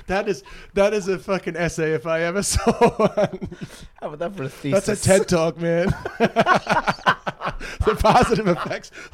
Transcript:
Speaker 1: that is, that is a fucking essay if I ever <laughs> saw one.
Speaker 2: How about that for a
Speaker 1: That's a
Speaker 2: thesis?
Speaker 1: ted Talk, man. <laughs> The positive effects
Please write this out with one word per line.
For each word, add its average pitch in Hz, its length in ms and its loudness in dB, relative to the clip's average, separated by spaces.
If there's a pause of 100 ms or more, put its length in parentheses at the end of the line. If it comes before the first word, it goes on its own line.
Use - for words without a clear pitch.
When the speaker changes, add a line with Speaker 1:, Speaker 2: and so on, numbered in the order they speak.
Speaker 1:
that 202 220 -2
is, - 160 -6 (300)
that 202 200 4
is 196 140 -2
a 185 100 -2
fucking 180 380 -4
essay 160 360 0
if 156 140 -2
I 165 160 0
ever 175 200 0
<laughs> - 20 -4
saw - 280 2 (180)
one. - 580 0 (520)
Speaker 2:
How 160 120 -10
about 151 80 -14
that 175 160 -6
for 139 80 -8
a 131 40 -6 (220)
Speaker 1:
That's 196 180 2
a 214 80 0
Speaker 2:
thesis? - 60 -8
Speaker 1:
ted 190 260 4
Talk, 165 300 0
man. 170 300 0 (300)
<laughs> - 160 2 (1500)
The 214 100 2
positive 220 540 4
effects 160 420 -4 (240)